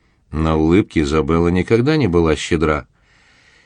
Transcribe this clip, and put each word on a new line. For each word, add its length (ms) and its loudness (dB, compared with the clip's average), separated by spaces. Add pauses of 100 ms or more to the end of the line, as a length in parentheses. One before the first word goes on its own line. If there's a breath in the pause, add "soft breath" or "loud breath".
(320)
На 240 0
улыбки 440 2
Изабелла 500 0
никогда 480 0
не 100 0
была 300 2
щедра. 500 -2 (800 soft breath)